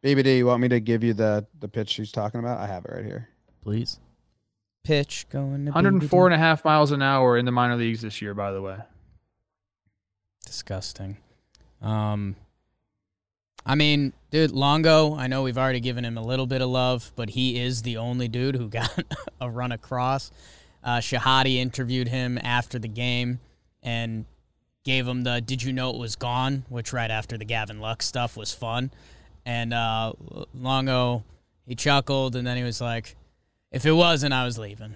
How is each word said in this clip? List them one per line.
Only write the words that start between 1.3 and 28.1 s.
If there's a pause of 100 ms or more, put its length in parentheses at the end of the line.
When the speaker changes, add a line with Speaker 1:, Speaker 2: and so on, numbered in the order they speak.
Speaker 1:
the
pitch
he's
talking
about?
I
have
it
right
here. (340)
Speaker 2:
Please. (840)
Speaker 3:
Pitch
going
to
Speaker 4:
Hundred
and
four
and
a
half
Speaker 3:
B
B
D.
Speaker 4:
miles
an
hour
in
the
minor
leagues
this
year,
by
the
way. (1700)
Speaker 3:
Disgusting. (640)
Um, (1300)
I
mean, (160)
dude,
Longo,
I
know
we've
already
given
him
a
little
bit
of
love,
but
he
is
the
only
dude
who
<laughs>
got (500)
a
run
across. (540)
Uh,
Shahadi
interviewed
him
after
the
game (420)
and (580)
gave
him
the,
"Did
you
know
it
was
gone?"
which
right
after
the
Gavin
Lux
stuff